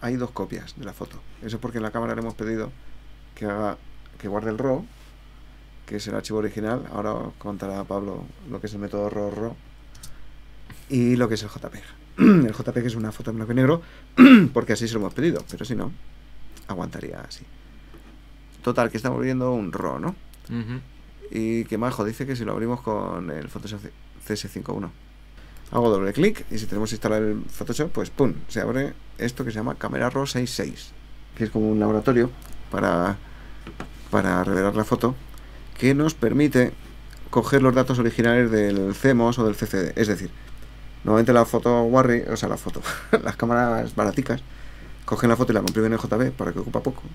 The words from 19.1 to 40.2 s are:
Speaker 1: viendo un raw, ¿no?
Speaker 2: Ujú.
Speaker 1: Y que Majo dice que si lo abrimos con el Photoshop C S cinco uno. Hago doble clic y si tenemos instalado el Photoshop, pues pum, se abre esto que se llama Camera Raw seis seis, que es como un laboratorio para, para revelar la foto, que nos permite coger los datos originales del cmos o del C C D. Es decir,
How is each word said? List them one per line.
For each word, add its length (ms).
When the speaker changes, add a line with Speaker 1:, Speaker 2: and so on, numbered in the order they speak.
Speaker 1:
viendo 300
un 220
raw, 260
¿no? 160
Speaker 2:
Ujú. 320
Speaker 1:
Y 340
que 120
Majo 280
dice 200
que 120
si 80
lo 80
abrimos 260
con 500
el 200
Photoshop 320
C 120
S 120
cinco 260
uno. 180
Hago 180
doble 240
clic 360
y 100
si 80
tenemos 260
instalado 340
el 140
Photoshop, 500
pues 180
pum, 260
se 140
abre 320
esto 260
que 80
se 60
llama 180
Camera 340
Raw 180
seis 240
seis, 400
que 100
es 40
como 200
un 100
laboratorio 500
para, 480
para 340
revelar 300
la 100
foto, 300
que 180
nos 180
permite 600
coger 320
los 100
datos 260
originales 520
del 420
cmos 460
o 60
del 100
C 100
C 120
D. 200
Es 100
decir, 220